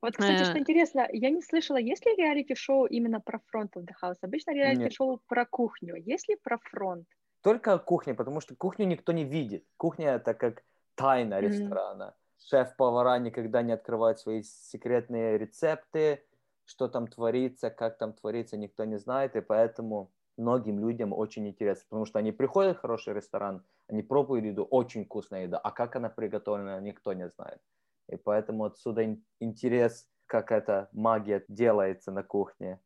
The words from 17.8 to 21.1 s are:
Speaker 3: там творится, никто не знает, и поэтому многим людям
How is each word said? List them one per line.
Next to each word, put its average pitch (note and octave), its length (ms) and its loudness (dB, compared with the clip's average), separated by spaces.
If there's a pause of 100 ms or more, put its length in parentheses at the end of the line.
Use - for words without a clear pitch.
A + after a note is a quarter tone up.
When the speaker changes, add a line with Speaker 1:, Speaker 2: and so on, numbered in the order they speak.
Speaker 3:
там A2 140 -4
творится, A2+ 440 -6
никто G#2 280 -6
не G#2+ 140 -4
знает, B2 380 -2
и A2 40 0
поэтому A2 720 0 (240)
многим A2+ 440 0
людям A2+ 340 -2